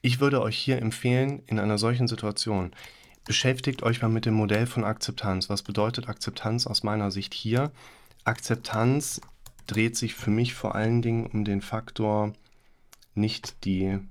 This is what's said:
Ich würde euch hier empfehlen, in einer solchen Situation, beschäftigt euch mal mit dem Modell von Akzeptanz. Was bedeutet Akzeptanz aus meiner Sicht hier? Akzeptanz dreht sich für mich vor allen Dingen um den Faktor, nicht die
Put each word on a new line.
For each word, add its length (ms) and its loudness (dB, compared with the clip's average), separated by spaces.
Ich 160 2
würde 240 4
euch 160 -2
hier 200 2
empfehlen, 680 0
in 100 0
einer 220 2
solchen 280 2
Situation, 640 -2
beschäftigt 560 0
euch 220 2
mal 60 2
mit 180 2
dem 80 4
Modell 320 4
von 160 -2
Akzeptanz. 680 -2
Was 140 -2
bedeutet 440 -2
Akzeptanz 600 -4
aus 160 0
meiner 260 0
Sicht 240 -6
hier? 380 0
Akzeptanz 960 0
dreht 320 2
sich 160 -4
für 160 -4
mich 240 2
vor 220 -4
allen 260 2
Dingen 240 0
um 200 -2
den 180 0
Faktor, 720 -2
nicht 500 -2
die 320 0